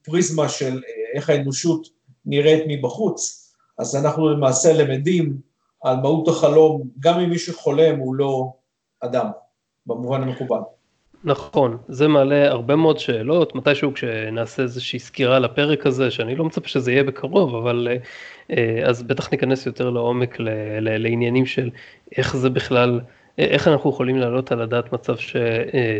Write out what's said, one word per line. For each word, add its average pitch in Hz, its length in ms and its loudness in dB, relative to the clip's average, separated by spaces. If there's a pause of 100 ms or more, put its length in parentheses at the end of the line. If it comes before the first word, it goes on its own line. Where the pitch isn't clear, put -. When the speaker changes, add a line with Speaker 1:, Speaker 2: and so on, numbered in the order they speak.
Speaker 1:
פריזמה 156 460 0
של, 131 400 -6
אה, 113 280 -8
איך 147 140 -2
האנושות 143 580 0 (380)
נראית 156 400 4
מבחוץ, - 840 -4 (300)
אז 123 160 -4
אנחנו 151 320 2
למעשה 143 440 4
למדים 147 640 2 (460)
על 131 140 0
מהות 156 320 0
החלום, 151 540 6 (160)
גם 170 220 2
אם 175 100 2
מי 170 80 0
שחולם 156 600 0
הוא 131 160 -4
לא 135 380 -2 (480)
אדם, 120 260 -2 (600)
במובן 123 360 -4
המקובל. 123 360 -4 (680)
Speaker 2:
נכון, 135 520 0 (120)
זה 143 200 2
מעלה 143 400 4
הרבה 127 280 0
מאוד 156 220 4
שאלות, 131 560 0
מתישהו 139 400 0
כשנעשה 113 680 -4
איזושהי 123 360 -6
סקירה 131 400 2
לפרק 143 480 0
הזה, 127 240 2
שאני 117 260 -4
לא 160 80 -2
מצפה 156 240 -6
שזה 123 240 -2
יהיה 139 120 4
בקרוב, 135 500 0
אבל, 120 340 -2 (600)
אה, 117 340 0
אז 123 180 0
בטח 123 300 -6
ניכנס 131 340 0
יותר 127 240 -4
לעומק 123 500 -2
ל-, 117 80 -4 (320)
ל-, 110 220 -2
לעניינים 120 440 2
של 127 240 -4 (460)
איך 131 200 -2
זה 131 140 2
בכלל, 123 500 2 (380)
אה, 127 60 2
איך 147 240 2
אנחנו 147 220 4
יכולים 131 260 -2
להעלות 127 360 -2
על 117 100 -2
הדעת 120 300 -4
מצב 123 240 -4
ש-, - 200 -8
אה, 117 640 0